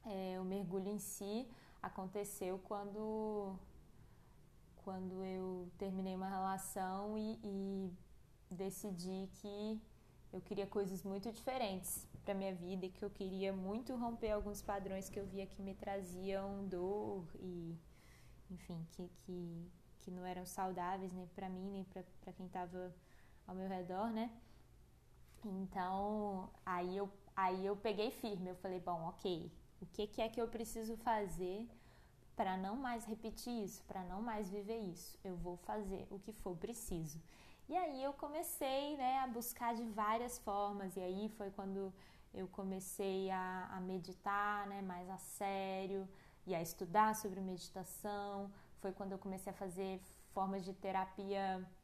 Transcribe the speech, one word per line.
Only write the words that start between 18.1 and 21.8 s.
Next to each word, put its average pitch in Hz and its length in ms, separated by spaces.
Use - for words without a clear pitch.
enfim, 175 400
que, 180 180
que, 175 500
que - 100
não 180 160
eram 180 180
saudáveis 185 680
nem 180 160
pra 190 200
mim, 185 220
nem 196 140